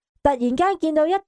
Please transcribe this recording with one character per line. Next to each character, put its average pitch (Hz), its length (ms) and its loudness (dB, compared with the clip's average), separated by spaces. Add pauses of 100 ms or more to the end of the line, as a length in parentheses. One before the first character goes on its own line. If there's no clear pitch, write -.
(220)
突 285 80 2
然 247 260 -2
間 370 240 0
見 320 140 -2
到 302 140 2
一 349 60 0 (140)